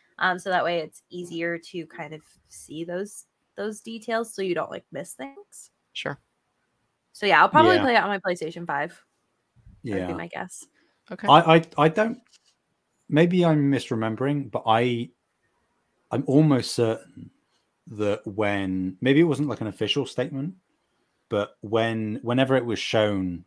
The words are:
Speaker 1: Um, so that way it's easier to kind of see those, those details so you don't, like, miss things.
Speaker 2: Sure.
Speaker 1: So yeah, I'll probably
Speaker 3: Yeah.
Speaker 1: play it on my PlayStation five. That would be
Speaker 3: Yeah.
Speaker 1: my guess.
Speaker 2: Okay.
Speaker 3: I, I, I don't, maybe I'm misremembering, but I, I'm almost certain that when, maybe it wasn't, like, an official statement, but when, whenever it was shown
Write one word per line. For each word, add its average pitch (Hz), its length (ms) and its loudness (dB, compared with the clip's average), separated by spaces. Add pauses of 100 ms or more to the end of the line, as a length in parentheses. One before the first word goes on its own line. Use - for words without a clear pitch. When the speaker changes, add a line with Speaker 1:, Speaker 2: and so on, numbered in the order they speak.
(200)
Speaker 1:
Um, 180 180 0
so 180 120 -10
that 180 140 0
way 170 140 -2
it's 160 320 -10
easier 170 480 -8
to 170 280 -14
kind 156 280 -16
of 156 80 -18 (260)
see - 360 -14
those, 180 420 -10 (300)
those 208 240 -10
details 226 520 -8
so 202 100 -8
you 185 120 -2
don't, 160 160 -4
like, - 220 -14
miss 143 220 -12
things. 277 560 -18 (220)
Speaker 2:
Sure. - 280 -8 (920)
Speaker 1:
So - 140 -8
yeah, 170 140 8
I'll 190 80 8
probably 320 280 6
Speaker 3:
Yeah. 311 60 0
Speaker 1:
play 247 140 2
it 202 60 6
on 185 60 -2
my 202 120 -2
PlayStation 175 460 -6
five. 156 260 -4 (920)
That 113 60 -8
would 92 160 -4
be - 60 -6
Speaker 3:
Yeah. 90 40 -6
Speaker 1:
my 170 120 -10
guess. - 360 -12 (460)
Speaker 2:
Okay. - 180 -12
Speaker 3:
I, 165 280 8
I, 165 60 4 (140)
I 151 120 4
don't, 220 300 -2 (920)
maybe 175 360 4
I'm 151 260 4
misremembering, 120 800 -4
but 110 160 -6
I, 120 440 0 (1000)
I'm 143 160 -2
almost 143 480 4
certain - 560 -4 (580)
that 104 380 -4
when, 98 760 -2
maybe 139 180 4
it 170 40 6
wasn't, 147 240 0
like, 113 120 -8
an 113 60 -4
official 107 400 -4
statement, 139 480 -6 (720)
but 104 320 -2
when, 110 640 -2
whenever 127 340 2
it 120 80 -2
was 113 140 -4
shown 95 680 -2